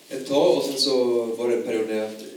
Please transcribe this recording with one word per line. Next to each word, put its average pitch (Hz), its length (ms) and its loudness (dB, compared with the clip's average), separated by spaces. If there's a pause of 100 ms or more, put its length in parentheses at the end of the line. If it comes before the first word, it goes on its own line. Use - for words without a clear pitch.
(160)
ett 131 120 -10
tag 147 300 4
och 139 60 0
sen 139 140 -4
så 123 480 2
var 113 240 -2
det 117 60 2
en 110 80 -2
period 110 260 -2
när 110 60 -4
jag 107 160 -4 (260)